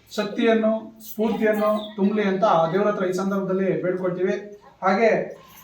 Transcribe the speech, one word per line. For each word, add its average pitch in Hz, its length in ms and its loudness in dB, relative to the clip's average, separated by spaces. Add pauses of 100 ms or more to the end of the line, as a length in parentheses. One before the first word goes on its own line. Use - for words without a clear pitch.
(160)
ಶಕ್ತಿಯನ್ನು, 220 540 2 (360)
ಸ್ಫೂರ್ತಿಯನ್ನು 214 640 0 (260)
ತುಂಬಲಿ 208 340 2
ಅಂತ 190 140 0 (260)
ದೇವರ 196 200 2
ಹತ್ರ 185 200 -2
ಈ 180 80 -2
ಸಂದರ್ಭದಲ್ಲಿ 190 500 -2 (140)
ಬೇಡ್ಕೊಳ್ತೀವಿ. 180 520 -2 (500)
ಹಾಗೆ 214 260 4 (540)